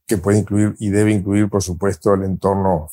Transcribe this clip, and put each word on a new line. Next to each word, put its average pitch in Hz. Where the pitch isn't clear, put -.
que 110
puede 101
incluir 104
y 107
debe 107
incluir, 101
por 104
supuesto, 95
el 95
entorno 95